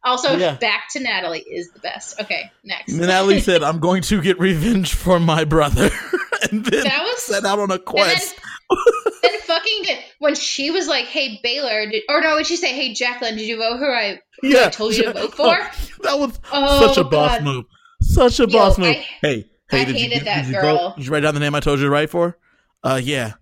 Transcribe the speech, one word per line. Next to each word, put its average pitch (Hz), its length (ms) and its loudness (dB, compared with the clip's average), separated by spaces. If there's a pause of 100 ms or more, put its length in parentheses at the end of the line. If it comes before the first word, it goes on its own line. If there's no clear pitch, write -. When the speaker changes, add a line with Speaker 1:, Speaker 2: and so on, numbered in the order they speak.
Speaker 1:
Also, 254 320 0
Speaker 2:
Yeah. 175 180 0
Speaker 1:
back 214 380 -2
to 285 80 -8
Natalie 185 400 -4
is - 320 -12
the - 80 -20
best. - 400 -12
Okay, 180 300 -8 (140)
next. - 300 -10
Speaker 2:
Natalie 185 460 4
said, 170 240 2
"I'm 160 160 0
going 180 240 2
to 202 180 0
get 180 160 2
revenge 185 560 0
for 180 240 2
my 165 260 2
brother," 151 460 4 (300)
<laughs> - 300 -4
and 214 140 -4
then 247 200 0
Speaker 1:
That 269 180 -2
was 480 220 -4
Speaker 2:
set 202 200 -2
out 202 140 0
on 202 120 -2
a 185 40 0
Speaker 1:
and 180 80 -6
then - 20 -20
Speaker 2:
quest. 359 500 0 (880)
Speaker 1:
then 415 200 2
fucking 392 400 -2
did, 339 160 -4 (220)
when 294 160 0
she - 340 -4
was 339 160 -2
like, 262 200 -2
"Hey, 269 360 -6
Baylor," 233 480 -2
did, 214 180 -4
or 294 140 2
no, 311 140 2
when 302 80 0
she 330 120 -2
said, 330 120 -2
"Hey, 254 260 -4
Jacqueline, 247 420 -4
did 214 100 -6
you 220 120 -6
vote 226 200 -2
who 277 140 -2
I, 208 280 -4 (200)
who 262 80 -2
Speaker 2:
Yeah, 262 180 6
Speaker 1:
I - 40 0
told 220 260 -4
you 240 60 2
to 214 60 0
Speaker 2:
yeah. 196 40 -6 (140)
Speaker 1:
vote - 80 -8
for?" 330 240 2 (400)
Speaker 2:
<laughs> - 60 -16
That 285 160 0
was 262 180 -4 (140)
Speaker 1:
Oh, 277 340 4
Speaker 2:
such 185 120 4
a 170 60 2
boss 147 280 2
Speaker 1:
God. 143 120 -2
Speaker 2:
move. 131 200 -4 (360)
Such - 380 4
a 262 100 6
Speaker 1:
Yo, 226 100 4
Speaker 2:
boss 196 200 6
move. 180 80 2 (100)
Speaker 1:
I - 100 -12 (140)
Speaker 2:
Hey, 127 260 -4 (240)
hey, 135 120 0
Speaker 1:
I - 20 2
Speaker 2:
did 131 120 -2
you 233 60 -2
Speaker 1:
hated 240 160 -4
Speaker 2:
get, - 60 -6
Speaker 1:
that 202 220 -2
Speaker 2:
did - 80 -6
you 196 60 -2
Speaker 1:
girl. - 180 4
Speaker 2:
vote? 185 180 -4
Did 139 100 -10
you 135 60 -4
write 151 80 0
down 151 140 0
the 147 60 -2
name 147 140 -2
I 147 60 0
told 143 180 0
you 139 60 0
to 143 60 2
write 151 200 0
for? 175 260 -2 (460)
Uh, 131 200 0
yeah. 123 400 -4